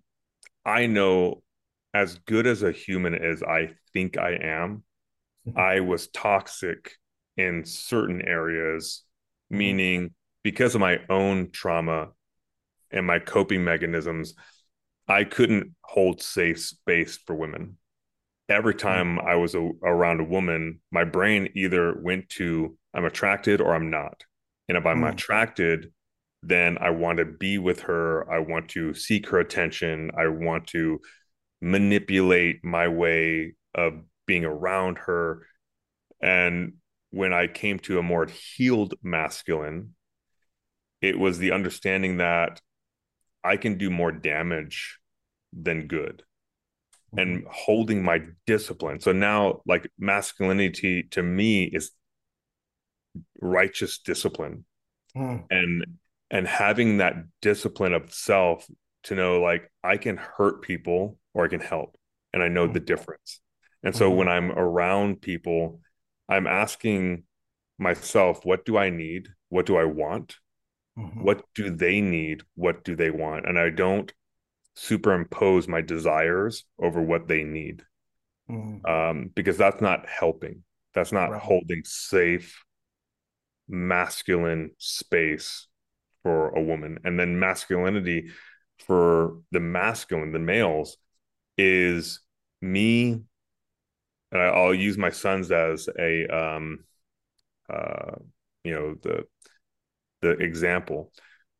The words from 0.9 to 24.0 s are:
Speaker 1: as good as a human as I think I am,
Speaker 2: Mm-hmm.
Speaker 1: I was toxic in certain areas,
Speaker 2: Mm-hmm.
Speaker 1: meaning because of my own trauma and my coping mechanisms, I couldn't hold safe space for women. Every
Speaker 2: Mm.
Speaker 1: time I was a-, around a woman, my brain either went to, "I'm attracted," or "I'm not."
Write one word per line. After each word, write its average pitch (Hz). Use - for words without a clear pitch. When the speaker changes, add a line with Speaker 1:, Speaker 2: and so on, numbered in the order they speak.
Speaker 1:
as 90
good 113
as 107
a 87
human 90
as 82
I 80
think 92
I 87
am, 85
Speaker 2:
Mm-hmm. 113
Speaker 1:
I 95
was 90
toxic -
in 87
certain -
areas, 82
Speaker 2:
Mm-hmm. 104
Speaker 1:
meaning 92
because 120
of 107
my 90
own 95
trauma 82
and 92
my 87
coping 92
mechanisms, 82
I 101
couldn't 107
hold 92
safe 85
space -
for 85
women. 80
Every 104
Speaker 2:
Mm. -
Speaker 1:
time 90
I 87
was 87
a-, 82
around 87
a 80
woman, 82
my 85
brain 95
either 90
went 90
to, 82
"I'm 87
attracted," 101
or 85
"I'm 82
not." 73